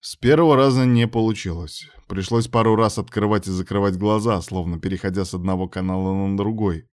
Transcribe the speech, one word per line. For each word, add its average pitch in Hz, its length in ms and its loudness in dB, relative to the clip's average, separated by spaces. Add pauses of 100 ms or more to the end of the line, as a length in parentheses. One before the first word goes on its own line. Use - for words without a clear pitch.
С - 140 -14
первого 151 400 4
раза 131 300 4
не 120 220 4
получилось. 104 800 -4 (180)
Пришлось 107 400 -2
пару 110 300 2
раз 110 200 0
открывать 104 500 -2
и 95 40 -4
закрывать 95 460 -2
глаза, 104 440 0
словно 87 380 -6
переходя 95 460 -4
с - 80 -10
одного 92 340 -4
канала 92 460 -4
на 98 240 -2
другой. 101 560 -2